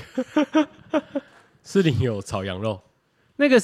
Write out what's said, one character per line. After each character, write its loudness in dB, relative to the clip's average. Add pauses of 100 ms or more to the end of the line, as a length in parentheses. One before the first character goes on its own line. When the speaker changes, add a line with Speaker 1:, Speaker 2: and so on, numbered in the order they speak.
(1600)
Speaker 1:
士 0
林 2
有 -2
炒 -8
羊 -8
肉。 -4 (560)
Speaker 2:
那 2
个， 6